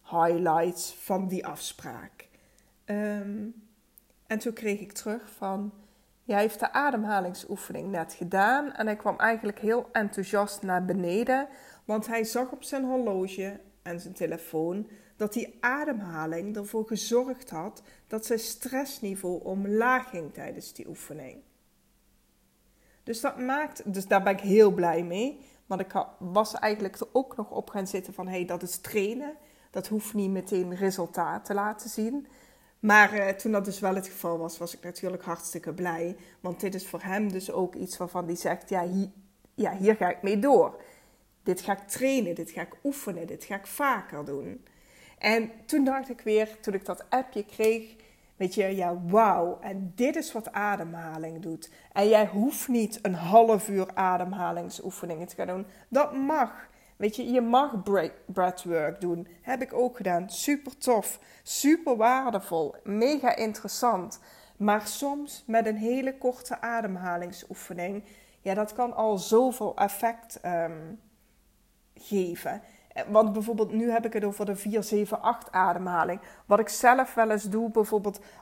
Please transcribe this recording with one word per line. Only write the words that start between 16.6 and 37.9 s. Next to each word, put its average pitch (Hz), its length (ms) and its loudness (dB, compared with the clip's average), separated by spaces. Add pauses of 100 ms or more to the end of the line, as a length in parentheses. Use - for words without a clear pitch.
gezorgd 247 600 -2
had 175 340 -10 (240)
dat 220 180 -8
zijn 226 140 0
stressniveau 226 1040 -6
omlaag 220 640 2
ging 165 240 -8
tijdens - 400 -12
die - 140 -14
oefening. 147 540 -14 (1600)
Dus 226 180 -6
dat 277 160 -2
maakt, 262 560 -4
dus 190 140 -6
daar 196 160 6
ben 196 100 4
ik 190 60 -6
heel 202 320 10
blij 175 320 2
mee, 196 420 -4 (200)
want 190 160 -4
ik 190 100 -10
ha-, - 280 -4
was 196 340 0
eigenlijk 214 420 -2
er - 160 -8
ook 262 240 0
nog 214 160 -8
op - 180 -6
gaan 196 180 -4
zitten 190 260 -8
van: 185 140 -8
"Hey, 185 180 -4
dat 175 160 -4
is 180 160 -6
trainen, 240 560 -2 (380)
dat 190 160 -6
hoeft 214 260 -4
niet 196 180 0
meteen 185 440 -2
resultaat 185 720 -2
te - 80 -4
laten 214 360 -4
zien." 247 380 -4 (520)
Maar, 208 340 10
eh, 202 160 2
toen 196 220 -2
dat 202 140 2
dus 196 140 -6
wel 190 160 2
het 190 120 -4
geval 170 300 -4
was, 165 200 -6
was 175 200 -8
ik - 60 -20
natuurlijk 180 400 -8
hartstikke 170 500 -8
blij, 175 420 -4 (240)
want 180 200 -8
dit 196 160 -4
is 190 120 -8
voor 175 140 -8
hem 196 300 -2
dus 185 200 -6
ook 180 240 -2
iets - 220 -8